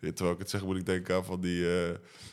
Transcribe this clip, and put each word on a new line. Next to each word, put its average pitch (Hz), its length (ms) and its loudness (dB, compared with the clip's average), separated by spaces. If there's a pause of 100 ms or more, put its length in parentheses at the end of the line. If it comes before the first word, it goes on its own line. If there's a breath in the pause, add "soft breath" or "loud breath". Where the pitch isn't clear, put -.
Ja, 78 120 -4
terwijl 87 200 2
ik 82 60 -2
het 95 120 -8
zeg, 98 140 -2
moet 95 120 0
ik 92 100 -2
denken 92 280 2
aan 92 100 2
van 92 160 -4
die, 87 420 2
eh, 85 120 0 (380 loud breath)